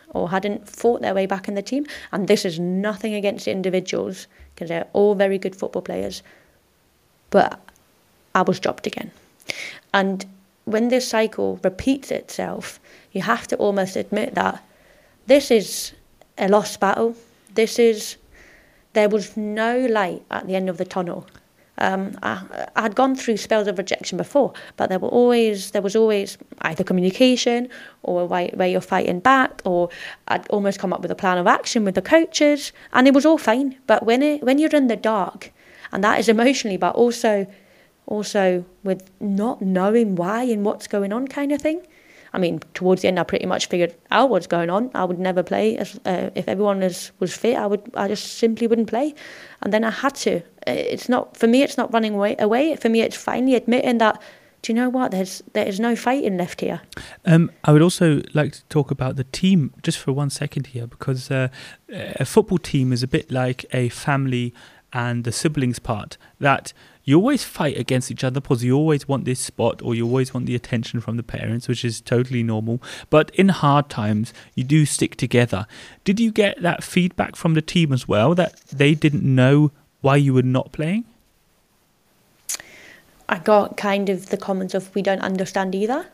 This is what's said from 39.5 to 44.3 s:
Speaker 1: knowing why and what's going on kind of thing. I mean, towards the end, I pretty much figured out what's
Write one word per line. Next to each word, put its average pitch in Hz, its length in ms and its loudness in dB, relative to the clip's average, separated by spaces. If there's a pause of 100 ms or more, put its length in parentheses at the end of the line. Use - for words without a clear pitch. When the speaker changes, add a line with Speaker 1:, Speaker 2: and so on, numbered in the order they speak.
Speaker 1:
knowing 196 540 2
why 196 260 -2
and 220 220 0
what's 214 240 -2
going 202 240 -2
on 254 160 -4
kind 285 240 -2
of 285 100 -2
thing. 320 240 -2 (480)
I - 40 -4
mean, 170 200 0 (160)
towards 185 260 2
the 202 80 2
end, 185 100 0
I 170 40 2
pretty - 240 -4
much - 220 -4
figured 175 260 0 (160)
out 240 180 6
what's 185 180 0